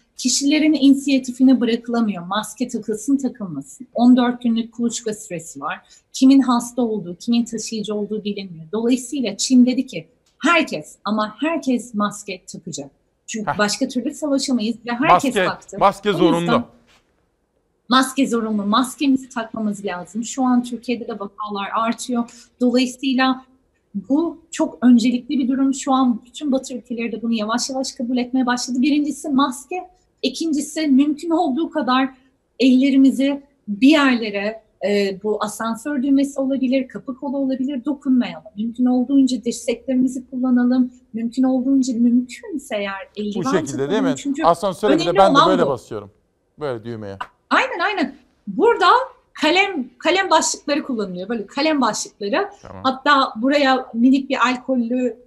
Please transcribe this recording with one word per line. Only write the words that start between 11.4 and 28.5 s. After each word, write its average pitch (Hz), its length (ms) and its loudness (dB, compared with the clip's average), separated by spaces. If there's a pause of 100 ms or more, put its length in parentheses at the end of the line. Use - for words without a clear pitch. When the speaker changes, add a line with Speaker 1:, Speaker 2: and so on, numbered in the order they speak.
Speaker 1:
herkes 277 540 -2
maske 202 520 -4
takacak. 147 440 -14 (360)
Çünkü 214 240 -6
Speaker 2:
Heh. 156 80 -2
Speaker 1:
başka 208 300 0
türlü 254 260 -4
savaşamayız 262 600 -2 (100)
ve 240 60 -6
herkes 254 420 4
Speaker 2:
Maske, 190 100 2
Speaker 1:
taktı. - 340 -6
Speaker 2:
maske 202 320 2
Speaker 1:
O - 20 2
yüzden 165 140 2
Speaker 2:
zorunlu. 170 380 2 (1200)
Speaker 1:
maske 262 380 2
zorunlu. 214 400 -2
Maskemizi 262 640 0
takmamız 214 560 -6
lazım. 180 400 -8
Şu - 200 -4
an 247 180 4
Türkiye'de 233 460 -6
de 233 40 -6
vakalar 202 640 -8
artıyor. 233 560 -2 (300)
Dolayısıyla 254 840 0 (500)
bu 294 440 -2 (120)
çok - 320 -4
öncelikli 247 560 4
bir 247 100 0
durum. 269 260 2
Şu - 180 -2
an 254 340 2
bütün 294 260 -6
Batı 262 220 -4
ülkeleri 226 380 -8
de 214 100 -8
bunu 226 120 -2
yavaş 220 360 -2
yavaş 262 220 -6
kabul 247 240 -4
etmeye 247 300 0
başladı. 247 360 -2